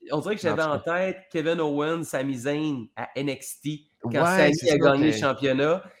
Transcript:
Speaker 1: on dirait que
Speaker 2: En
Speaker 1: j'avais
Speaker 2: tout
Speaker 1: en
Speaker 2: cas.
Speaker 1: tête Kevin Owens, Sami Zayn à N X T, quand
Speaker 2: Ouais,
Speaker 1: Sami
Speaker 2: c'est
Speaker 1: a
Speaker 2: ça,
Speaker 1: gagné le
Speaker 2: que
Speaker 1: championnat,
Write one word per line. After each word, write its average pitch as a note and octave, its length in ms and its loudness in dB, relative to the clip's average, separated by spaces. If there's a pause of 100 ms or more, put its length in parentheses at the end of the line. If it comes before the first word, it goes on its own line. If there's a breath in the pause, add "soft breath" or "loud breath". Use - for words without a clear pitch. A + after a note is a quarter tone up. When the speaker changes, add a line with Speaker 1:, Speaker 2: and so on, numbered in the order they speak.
(100)
Speaker 1:
on D3 80 0
dirait E3+ 160 -4
que G#3 60 -6
Speaker 2:
En - 20 -8
Speaker 1:
j'avais D#3+ 200 0
Speaker 2:
tout D#3 60 0
Speaker 1:
en D3 120 -2
Speaker 2:
cas. E3+ 180 -2
Speaker 1:
tête F#3 200 -2 (120)
Kevin E3 300 -2
Owens, D#3 420 0
Sami C#3 320 -4
Zayn C#3+ 520 -4 (100)
à A#2 180 -10
N C#3 140 -4
X - 320 -10
T, D3+ 260 -8 (160)
quand A#2+ 80 -6
Speaker 2:
Ouais, D3 140 2
Speaker 1:
Sami E3+ 320 4
Speaker 2:
c'est E3+ 140 0
Speaker 1:
a - 20 6
Speaker 2:
ça, C#3+ 60 4
Speaker 1:
gagné C#3+ 280 6
le D3+ 60 4
Speaker 2:
que D3 60 -2
Speaker 1:
championnat, C#3 640 0 (160 loud breath)